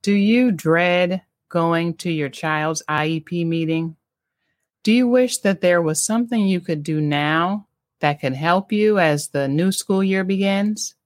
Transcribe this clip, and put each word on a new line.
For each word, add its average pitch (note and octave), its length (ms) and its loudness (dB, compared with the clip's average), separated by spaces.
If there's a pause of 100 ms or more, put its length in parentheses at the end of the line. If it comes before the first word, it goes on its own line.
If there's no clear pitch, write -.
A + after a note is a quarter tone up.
Do G3+ 60 2
you A3 400 4
dread F3 680 0 (280)
going E3 460 0
to - 140 -8
your D3+ 200 -2
child's D#3 580 -4
I D3+ 200 -2
E D#3+ 120 -2
P E3+ 240 -6
meeting? E3 540 -4 (840)
Do G#3+ 100 4
you B3 120 4
wish B3 340 2
that G3 200 0
there F3 220 4
was D#3 200 -2
something A3+ 460 0
you F#3 140 0
could D#3+ 200 -4
do D3+ 200 -2
now D#3 640 0 (320)
that D3 220 0
could C3+ 100 -2
help E3+ 400 0
you G#3 280 2
as D3+ 280 2
the C#3 220 -2
new E3+ 240 2
school F#3+ 280 -2
year F#3+ 220 0
begins? G3 720 -2 (100)